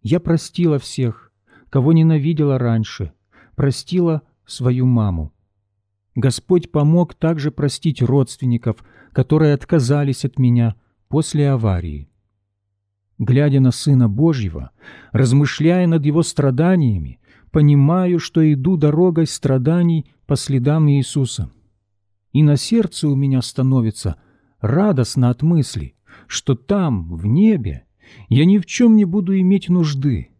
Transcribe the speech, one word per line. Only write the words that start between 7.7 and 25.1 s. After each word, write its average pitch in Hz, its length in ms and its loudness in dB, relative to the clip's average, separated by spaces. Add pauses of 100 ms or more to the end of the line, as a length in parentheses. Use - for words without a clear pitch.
родственников, 123 840 -2 (280)
которые 147 420 2
отказались 143 720 -2
от 131 140 -6
меня 120 360 2 (320)
после 147 420 -2
аварии. 87 600 -4 (1080)
Глядя 135 440 2
на 127 100 4
Сына 127 380 2
Божьего, 101 640 -2 (420)
размышляя 147 760 2
над 165 180 0
Его 151 160 2
страданиями, 135 1000 0 (320)
понимаю, 156 680 2
что - 220 -2 (100)
иду 147 240 0
дорогой 156 500 2
страданий 156 840 -2 (140)
по 143 100 -2
следам 143 540 0
Иисуса. 135 600 -2 (840)
И 151 100 2
на 147 140 4
сердце 214 500 -2
у 139 80 0
меня 135 260 0
становится 123 760 -2 (480)
радостно 131 640 0